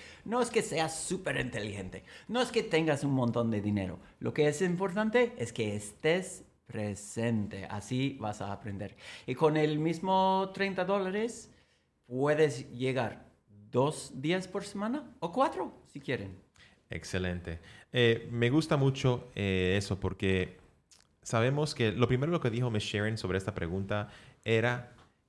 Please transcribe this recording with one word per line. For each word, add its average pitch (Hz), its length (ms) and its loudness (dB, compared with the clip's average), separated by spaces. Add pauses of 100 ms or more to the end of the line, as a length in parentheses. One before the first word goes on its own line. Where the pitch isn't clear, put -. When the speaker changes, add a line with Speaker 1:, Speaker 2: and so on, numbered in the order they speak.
(260)
Speaker 1:
no 240 160 0
es 240 80 0
que 220 120 2
seas 160 320 0
súper 170 460 -4
inteligente, 101 640 -6 (240)
no 233 140 0
es 240 100 -2
que 226 120 0
tengas 156 420 2
un 139 80 2
montón 120 360 2
de 107 120 2
dinero. 98 380 0 (200)
Lo 123 140 -4
que 147 160 4
es 147 120 -2
importante 208 760 2
es 113 160 -4
que 104 240 0
estés 175 640 -2 (220)
presente. 104 1000 -2
Así 127 540 -4
vas 107 220 -6
a 101 100 -6
aprender. 98 440 -8 (300)
Y 127 80 -4
con 156 240 4
el 151 220 2
mismo 190 760 2
treinta 190 320 -2
dólares, 202 640 -2 (560)
puedes 139 640 2
llegar 123 540 -2 (460)
dos 139 400 0 (100)
días 180 260 0
por 196 180 -6
semana 226 540 -6
o 165 120 -4
cuatro, 311 420 -2 (140)
si - 120 -16
quieren. 101 380 -6 (520)
Speaker 2:
Excelente. 87 720 -4 (320)
Eh, 117 400 4
me 117 180 2
gusta 156 280 4
mucho, 135 580 2
eh, 92 420 2
eso, 101 220 -2
porque 95 580 0 (640)
sabemos 135 540 0
que 110 160 2
lo 120 160 4
primero 131 240 2
lo 170 80 0
que 123 100 0
dijo 120 200 0
Miss 107 140 0
Sharon 107 340 -2
sobre 92 200 0
esta 98 160 -2
pregunta 98 540 -4 (380)
era 120 480 2 (360)